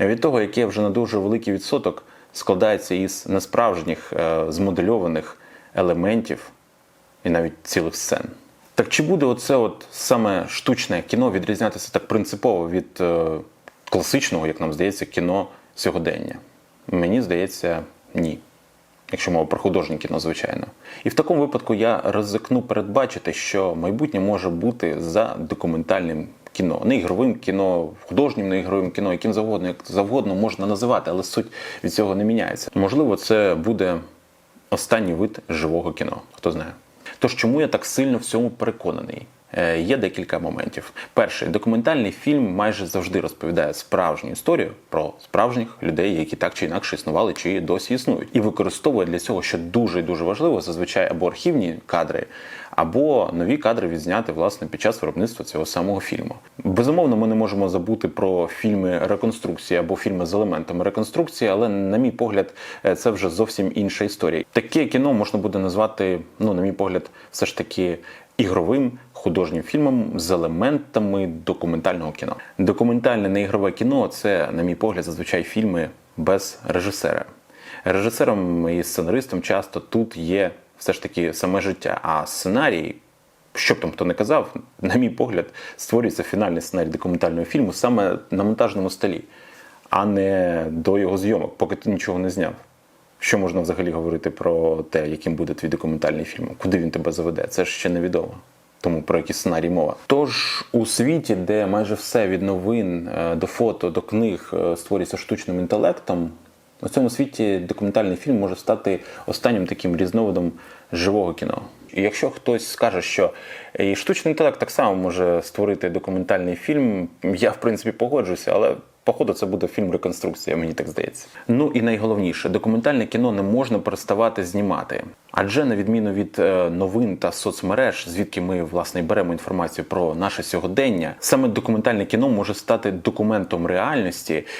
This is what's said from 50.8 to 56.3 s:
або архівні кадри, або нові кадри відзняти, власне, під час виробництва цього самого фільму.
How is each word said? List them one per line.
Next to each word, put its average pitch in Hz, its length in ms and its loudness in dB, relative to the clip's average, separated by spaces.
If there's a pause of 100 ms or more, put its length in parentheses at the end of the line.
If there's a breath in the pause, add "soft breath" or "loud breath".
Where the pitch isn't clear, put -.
або 85 180 0
архівні 101 480 0 (120)
кадри, - 400 -2 (440 loud breath)
або 110 640 2
нові 87 240 0
кадри 113 320 2
відзняти, 85 440 -2
власне, 82 340 -2
під 76 140 -8
час 113 220 2
виробництва 82 420 -2
цього 78 220 -4
самого 95 340 -2
фільму. - 340 -6 (240)